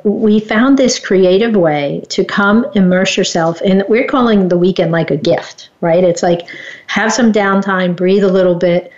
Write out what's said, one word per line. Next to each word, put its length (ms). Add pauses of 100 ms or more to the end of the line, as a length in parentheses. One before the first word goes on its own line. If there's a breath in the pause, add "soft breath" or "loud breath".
we 340
found 380
this 220
creative 560
way 540
to 140
come 420 (100)
immerse 420
yourself, 440
and 280
we're 180
calling 400
the 100
weekend 360
like 180
a 60
gift, 520 (120)
right? 220
It's 200
like, 200 (440 loud breath)
have 240
some 220
downtime, 600
breathe 280
a 60
little 260
bit, 420